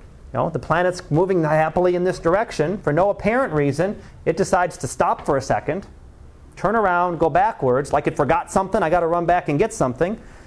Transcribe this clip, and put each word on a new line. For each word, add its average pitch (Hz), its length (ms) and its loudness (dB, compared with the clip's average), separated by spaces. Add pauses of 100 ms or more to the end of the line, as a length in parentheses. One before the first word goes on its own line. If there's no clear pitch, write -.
(340)
know, 131 160 -2
the 151 100 -4
planet's 175 520 -2
moving 180 320 2
happily 156 520 2
in 180 80 0
this 180 160 0
direction. 180 580 0
For 147 160 -2
no 180 160 4
apparent 220 440 0
reason, 151 460 0 (260)
it 160 120 0
decides 180 400 0
to 131 100 -6
stop - 380 -2
for 147 120 2
a 131 40 -2
second, 147 440 -2 (720)
turn 202 200 0
around, 180 440 2
go 165 100 4
backwards, 143 640 0
like 147 160 0
it 151 80 -2
forgot 147 360 0
something, 196 300 0
"I 160 80 2
gotta 170 180 2
run 170 180 0
back 175 240 2
and 147 100 2
get - 140 0
something," 160 460 -2 (280)